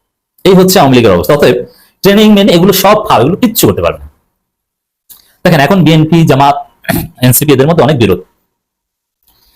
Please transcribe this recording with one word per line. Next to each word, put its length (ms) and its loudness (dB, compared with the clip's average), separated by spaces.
এই 100 2
হচ্ছে 260 2
আওয়ামী 160 2
লীগের 160 2
অবস্থা। 220 -2
অতএব 300 0
ট্রেনিং 300 2
মেন 160 2
এগুলো 240 2
সব 360 0
ফাও, 120 0
এগুলো 160 -2
কিচ্ছু 300 -2
করতে 160 -2
পারবে 160 -4
না। 140 -20
দেখেন 160 0
এখন 240 0
বিএনপি, 420 0
জামাত, 280 2
এনসিপি 300 0
এদের 140 2
মধ্যে 160 0
অনেক 160 0
বিরোধ, 220 -2